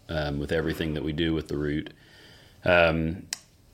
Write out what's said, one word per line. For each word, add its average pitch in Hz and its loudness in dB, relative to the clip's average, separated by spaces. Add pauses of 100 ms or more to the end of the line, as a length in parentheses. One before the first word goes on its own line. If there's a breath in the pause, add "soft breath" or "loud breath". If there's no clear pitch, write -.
um, 73 -4
with 71 -4
everything 80 -2
that 73 -4
we 78 -4
do 80 0
with 78 -4
The 73 -4
Root. 73 -4 (720 loud breath)
Um, 82 4 (500)